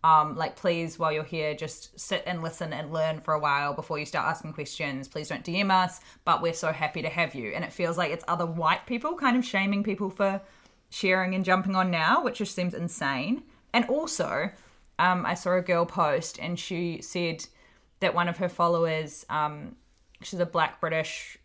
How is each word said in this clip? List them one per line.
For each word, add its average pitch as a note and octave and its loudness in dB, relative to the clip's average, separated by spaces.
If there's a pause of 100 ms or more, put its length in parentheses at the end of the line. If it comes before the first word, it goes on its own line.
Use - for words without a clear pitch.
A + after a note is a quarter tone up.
Um, D#3 6
like, D#3+ -4
please, E3+ 0
while D#3 2
you're D3+ -2
here, D3+ -2
just - -10
sit - -4
and F3 -4
listen D#3+ -6
and D3+ -8
learn D#3+ 0
for D#3 0
a D3+ 0
while C#3+ 0
before D3+ -6
you D3 -4
start C#3+ 0
asking D#3 -4
questions. C#3+ -6
Please D3+ -8
don't D3+ -6
D F3 -2
M G3 2
us, F#3 4 (240)
but D#3+ 4
we're E3 2
so E3 -2
happy D3+ -2
to D#3 -2
have D#3+ 0
you." A2+ -6
And E3+ -4
it - -8
feels E3+ -2
like E3+ 0
it's E3+ -6
other E3+ 0
white E3 0
people B3 -2
kind B3+ 2
of B3 2
shaming G3+ 0
people G3+ -2
for G3 0 (480)
sharing F#3 2
and F#3+ 0
jumping F#3+ 4
on F#3 4
now, F3 4
which - -2
just G3+ -4
seems F3+ -2
insane. E3 -2 (300)
And A#3+ 4
also, G3 0 (500)
um, F3+ 4
I F3 0
saw F3+ -2
a F#3 4
girl F3 2
post D#3+ 0
and F3 -4
she E3+ -4
said E3 -4 (540)
that F#3 2
one F3 2
of E3+ -4
her F3+ 0
followers, E3 0
um, D3+ -4 (460)
she's - -8
a F3 4
black E3 0
British D#3+ -2